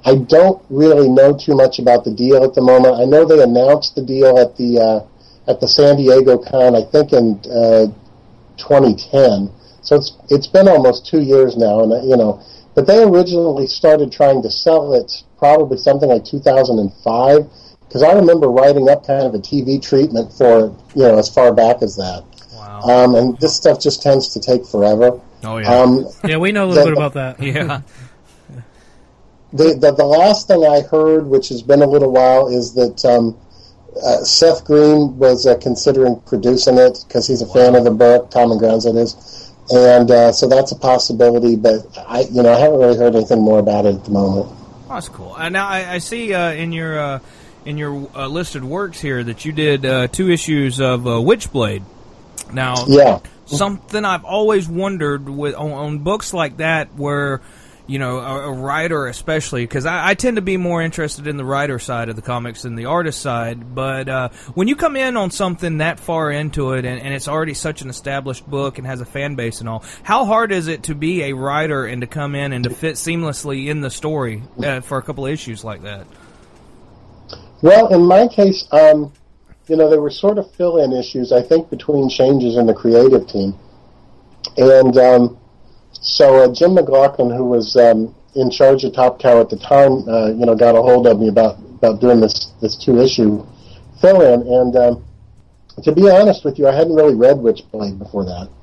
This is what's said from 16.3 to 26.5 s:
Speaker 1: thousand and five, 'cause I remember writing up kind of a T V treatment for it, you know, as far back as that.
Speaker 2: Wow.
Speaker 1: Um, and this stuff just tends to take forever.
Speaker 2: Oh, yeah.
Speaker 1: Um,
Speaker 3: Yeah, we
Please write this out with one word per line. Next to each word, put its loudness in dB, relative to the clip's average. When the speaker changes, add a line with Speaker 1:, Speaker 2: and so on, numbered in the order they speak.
Speaker 1:
thousand 2
and -4
five, 2
'cause 0
I 6
remember 4
writing 4
up 2
kind -2
of -4
a -6
T -6
V -4
treatment -2
for 4
it, -10
you 0
know, 6
as 0
far 2
back 2
as -6
that. -10
Speaker 2:
Wow. -18
Speaker 1:
Um, 4
and 0
this -2
stuff 0
just -4
tends 0
to -8
take -2
forever. 0
Speaker 2:
Oh, -10
yeah. 2
Speaker 1:
Um, 2
Speaker 3:
Yeah, -2
we -2